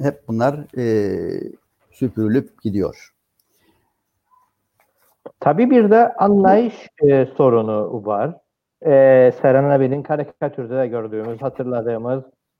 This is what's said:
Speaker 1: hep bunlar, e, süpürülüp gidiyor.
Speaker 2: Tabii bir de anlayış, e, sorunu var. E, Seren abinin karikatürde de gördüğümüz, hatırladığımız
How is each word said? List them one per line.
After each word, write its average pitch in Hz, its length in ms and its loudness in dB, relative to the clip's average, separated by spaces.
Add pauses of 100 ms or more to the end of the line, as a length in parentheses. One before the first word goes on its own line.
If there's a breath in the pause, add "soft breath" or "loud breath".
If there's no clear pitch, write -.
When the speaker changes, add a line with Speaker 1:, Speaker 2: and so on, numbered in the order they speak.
Speaker 1:
hep 139 280 -8
bunlar, 127 500 -4
e, 107 360 -2 (760)
süpürülüp 110 720 -4
gidiyor. 98 500 -6 (2250)
Speaker 2:
Tabii 196 300 0
bir 226 200 4
de 233 240 4
anlayış, 202 600 2 (280)
e, 135 240 4
sorunu 110 800 -2
var. 107 280 -4 (480)
E, - 80 0 (520)
Seren 135 220 2
abinin 139 380 0
karikatürde 143 760 -8
de 131 100 -2
gördüğümüz, 110 560 -8
hatırladığımız 123 840 -6 (360)